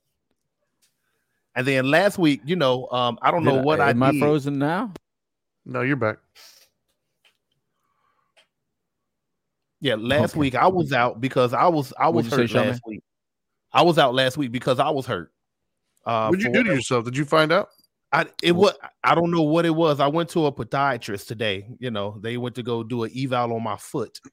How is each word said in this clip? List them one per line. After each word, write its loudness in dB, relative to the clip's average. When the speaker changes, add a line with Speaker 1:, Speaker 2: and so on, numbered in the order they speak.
Speaker 1:
And -2
then 2
last 4
week, 2
you -2
know, 0
um, 0
I 2
don't 0
Speaker 2:
Did 2
Speaker 1:
know 2
Speaker 2:
I, -2
Speaker 1:
what 2
I 2
Speaker 2:
am 2
I 4
Speaker 1:
did. 0
Speaker 2:
frozen 0
now? -4
Speaker 3:
No, -6
you're 0
back. -2
Speaker 1:
Yeah, 0
last 0
Speaker 2:
Okay. -6
Speaker 1:
week 0
I 4
was -2
out 0
because 0
I 2
was, 0
I 2
was 0
Speaker 2:
What'd -6
you 0
Speaker 1:
hurt 2
Speaker 2:
say, -10
Shaman? 2
Speaker 1:
last -6
week. -12
I 6
was 4
out 4
last 0
week -4
because -2
I 0
was -4
hurt. -6
Uh, 0
Speaker 3:
What'd 2
you 0
Speaker 1:
for -4
Speaker 3:
do 4
to -
Speaker 1:
whatever 2
Speaker 3:
yourself? -2
Did -6
you -2
find 2
out? 0
Speaker 1:
I, 2
it 4
Speaker 2:
Wha- 4
Speaker 1:
wa-, -18
I 4
don't 2
know 2
what 2
it 2
was. 2
I 2
went 0
to 0
a -2
podiatrist -4
today. -4
You -8
know, -6
they -6
went -6
to -8
go -4
do -6
an -6
eval -2
on -6
my -6
foot, -10